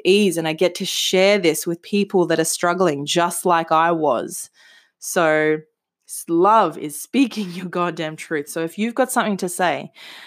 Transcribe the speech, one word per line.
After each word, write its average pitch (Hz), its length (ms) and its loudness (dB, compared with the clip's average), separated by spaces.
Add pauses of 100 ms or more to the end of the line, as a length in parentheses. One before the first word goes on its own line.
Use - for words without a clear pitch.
ease, 190 320 4
and 165 100 -2
I 156 60 -2
get 175 220 0
to 190 100 -6
share 196 540 2
this 165 260 0
with 170 160 -6
people 196 460 0
that 160 120 2
are 160 60 2
struggling 175 600 0
just 175 400 0
like 165 260 2
I 165 200 4
was. 147 600 -2 (480)
So 156 580 0 (500)
s-, - 200 -14
love 175 500 4
is 147 240 -10
speaking 220 480 -2
<laughs> 170 40 -12
your 180 120 -10
goddamn 165 500 -4
truth. 151 320 -6
So 165 160 -6
if 165 140 -8
you've 233 180 -4
got 262 160 0
something 208 260 -2
to 185 120 -4
say, 156 420 -4 (360)